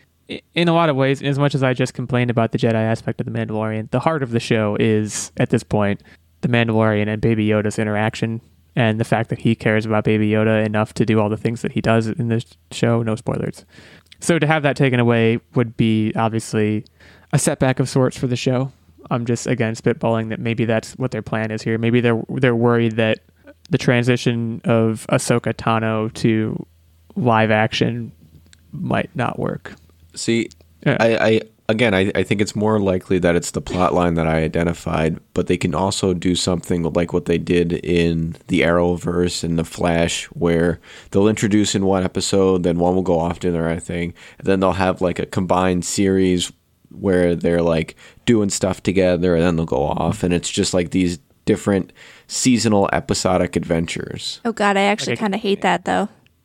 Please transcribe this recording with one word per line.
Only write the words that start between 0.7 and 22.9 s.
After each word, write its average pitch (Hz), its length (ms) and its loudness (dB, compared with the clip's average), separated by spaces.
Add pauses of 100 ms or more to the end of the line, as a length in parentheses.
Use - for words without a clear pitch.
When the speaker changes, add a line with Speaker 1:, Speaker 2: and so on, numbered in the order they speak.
Speaker 1:
lot 170 140 4
of 139 80 0
ways, 135 260 0
as 139 160 -2
much 143 160 0
as 135 80 0
I 127 120 2
just 127 180 -2
complained 123 380 -2
about 113 220 0
the - 60 -2
Jedi 117 160 2
aspect 113 460 -2
of 120 60 -6
The 120 60 -8
Mandalorian, 110 580 -4
the 123 100 0
heart 160 220 -2
of 123 80 -6
the 117 100 0
show 107 380 0
is, 107 600 0
at 123 120 0
this 123 120 2
point, 101 400 -2 (400)
the - 60 0
Mandalorian 110 600 2
and 107 120 -4
Baby 110 280 2
Yoda's 107 300 0
interaction 110 640 -2 (360)
and 110 240 2
the 117 40 2
fact 113 240 -2
that - 120 -6
he 117 160 2
cares 110 280 0
about 110 200 0
Baby 107 260 2
Yoda 110 340 2
enough 107 300 -2
to 117 100 2
do 110 160 2
all 104 80 2
the 107 80 -2
things 113 260 -4
that - 100 -4
he - 80 -2
does 113 260 2
in 117 220 -4
the 113 140 0 (280)
show. 117 320 0
No 113 140 -2
spoilers. - 480 -6 (560)
So 170 180 2
to 147 80 2
have 156 160 2
that 139 140 0
taken 127 240 4
away 117 400 4 (140)
would 117 220 0
be 110 380 2
obviously 107 720 -2 (480)
a 147 60 0
setback 139 420 0
of 127 80 0
sorts 131 280 0
for 135 120 -4
the 123 80 -2
show. 131 360 -2 (380)
I'm 120 160 -2
just, 120 200 -2
again, 117 280 -2
spitballing 113 540 -2
that 110 100 -6
maybe 117 260 -2
that's 110 280 -2
what 127 180 -6
their 113 120 -6
plan 110 280 -4
is 110 120 -8
here. 113 140 -2
Maybe 117 240 2
they're, 117 280 2
they're 127 260 0
worried 117 420 2